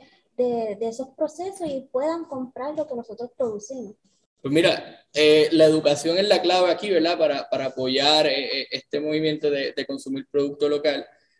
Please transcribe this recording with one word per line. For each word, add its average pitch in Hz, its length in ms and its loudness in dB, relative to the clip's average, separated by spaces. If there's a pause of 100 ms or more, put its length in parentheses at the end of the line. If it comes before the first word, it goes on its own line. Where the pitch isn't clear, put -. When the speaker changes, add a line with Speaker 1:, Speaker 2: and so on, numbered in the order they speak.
(360)
Speaker 1:
de, 233 420 -2
de 226 100 -4
esos 254 280 -10
procesos 349 500 -6
y 269 240 -8
puedan 320 360 -4
comprar 254 500 -10
lo 302 100 -4
que 294 80 -10
nosotros 233 440 -12
producimos. 220 560 -8 (460)
Speaker 2:
Pues 139 140 -4
mira, - 580 0
eh, 151 380 6
la 156 140 6
educación 156 520 4
es 196 120 2
la 190 120 4
clave 180 300 4
aquí, 208 200 -2
¿verdad? 170 280 2
Para, 147 320 0
para 135 160 -2
apoyar, 135 600 2
eh, 135 360 -2
eh, 120 80 -14
este 143 300 -6
movimiento 151 500 -2
de, 139 220 -2
de 135 120 -6
consumir 135 460 -10
producto 143 380 -2
local. 147 360 -2 (360)